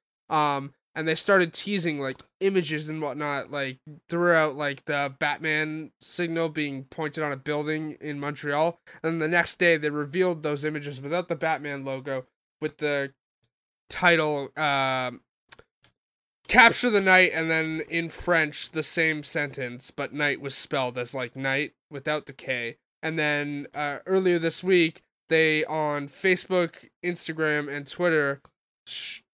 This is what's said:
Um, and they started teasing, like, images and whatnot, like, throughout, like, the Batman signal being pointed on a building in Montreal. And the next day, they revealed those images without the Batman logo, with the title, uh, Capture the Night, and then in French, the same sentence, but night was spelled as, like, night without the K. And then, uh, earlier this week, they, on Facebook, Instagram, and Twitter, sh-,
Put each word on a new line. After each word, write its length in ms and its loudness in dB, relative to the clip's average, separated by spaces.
Um, 420 0
and 100 -4
they 100 2
started 380 4
teasing, 460 -2
like, 220 -6
images 480 0
and 140 -6
whatnot, 500 -4
like, 280 -6
throughout, 480 4
like, 300 -4
the 340 -2
Batman 800 -2
signal 480 -2
being 380 -4
pointed 400 -6
on 80 -2
a 40 -8
building 640 -4
in 220 -8
Montreal. 580 -2
And 180 0
the 60 0
next 320 0
day, 160 6
they 140 0
revealed 540 0
those 200 -2
images 380 -6
without 260 -4
the 80 -2
Batman 480 -4
logo, 420 -6
with 160 -6
the 340 -2
title, 640 2
uh, 560 0
Capture 420 8
the 120 4
Night, 320 6
and 180 0
then 380 0
in 180 -2
French, 640 -2
the 120 -4
same 380 0
sentence, 680 -6
but 220 -8
night 260 -2
was 160 -8
spelled 420 -2
as, 160 -6
like, 220 -6
night 380 -2
without 340 -4
the 80 -18
K. 440 -6
And 160 -4
then, 560 -2
uh, 300 -4
earlier 340 4
this 240 -2
week, 380 2
they, 380 4
on 420 -2
Facebook, 800 0
Instagram, 640 -2
and 160 -8
Twitter, 560 2
sh-, 380 -12